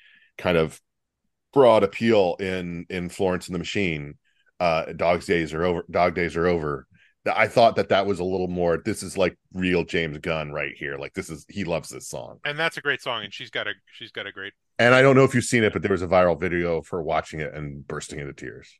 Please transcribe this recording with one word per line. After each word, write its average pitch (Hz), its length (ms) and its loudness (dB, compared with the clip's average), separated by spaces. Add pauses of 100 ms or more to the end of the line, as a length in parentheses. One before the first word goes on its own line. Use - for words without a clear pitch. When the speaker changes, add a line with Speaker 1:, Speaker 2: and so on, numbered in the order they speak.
(380)
Speaker 1:
kind 90 180 0
of 80 240 0 (720)
broad 113 320 8
appeal 101 560 2
in, 90 500 -6
in 87 200 -6
Florence 92 380 -2
and 90 80 -8
the 87 40 -4
Machine, 78 540 -4 (460)
uh, 82 360 0
Dog's 85 300 0
Days 82 280 0
Are 82 120 -2
Over, 87 260 0
Dog 87 240 2
Days 85 220 -2
Are 85 100 2
Over. 76 400 -2 (380)
Th-, 104 100 -2
I 110 120 2
thought 113 280 4
that 101 140 -2
that 98 160 2
was 98 140 -2
a 90 40 -4
little 92 240 -2
more, 87 300 0
this 101 260 -6
is, 90 140 -12
like, 90 200 2 (140)
real 90 320 0
James 82 360 -4
Gunn 78 340 -6
right 73 200 -6
here. 69 240 -10
Like, 71 180 -12
this 92 140 -10
is, 78 200 -12
he 101 160 -8
loves 80 240 -4
this - 180 -16
song. - 380 -14
Speaker 2:
And 147 120 -6
that's 160 200 -2
a 151 40 -12
great 139 200 -4
song, 117 220 -6
and 98 100 -14
she's 120 160 -14
got 110 180 -6
a, 104 40 -6 (200)
she's 113 200 -18
got 104 160 -10
a 98 40 -12
great 98 220 -14 (240)
Speaker 1:
And 117 160 8
I 131 80 8
don't 135 140 8
know 135 80 8
if 127 100 2
you've 120 100 2
seen 117 200 2
it, 104 100 2
but 92 80 -2
there 101 100 0
was 90 120 0
a 90 40 -6
viral 87 320 4
video 87 380 -2
of 73 120 -8
her 90 120 -6
watching 78 380 -4
it 76 160 -6
and 71 320 -12
bursting 73 320 -10
into 69 140 -10
tears. 64 460 -16